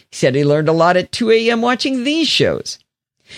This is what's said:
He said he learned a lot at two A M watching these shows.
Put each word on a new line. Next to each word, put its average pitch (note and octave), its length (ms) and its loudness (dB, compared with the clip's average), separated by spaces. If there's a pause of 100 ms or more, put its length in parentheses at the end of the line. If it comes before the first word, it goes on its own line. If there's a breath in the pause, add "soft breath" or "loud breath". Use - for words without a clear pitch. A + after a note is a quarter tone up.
(100)
He - 60 -18
said C3 180 0
he C#3+ 100 0
learned D3 240 2
a D#3+ 40 2
lot E3+ 240 2
at F3+ 160 -2
two A3+ 180 -2
A A3+ 200 2
M A#3 100 -2
watching B3 440 -2
these D4+ 240 0
shows. - 500 -2 (600 loud breath)